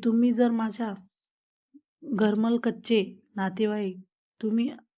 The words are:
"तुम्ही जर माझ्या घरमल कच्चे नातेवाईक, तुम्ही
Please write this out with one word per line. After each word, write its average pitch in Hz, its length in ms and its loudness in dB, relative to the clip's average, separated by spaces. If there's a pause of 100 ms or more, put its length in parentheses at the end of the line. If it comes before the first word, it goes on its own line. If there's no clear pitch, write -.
"तुम्ही 233 280 4
जर 240 200 4
माझ्या 220 400 -4 (1200)
घरमल 214 500 2
कच्चे 226 340 0 (380)
नातेवाईक, 196 600 -2 (440)
तुम्ही 226 280 0 (300)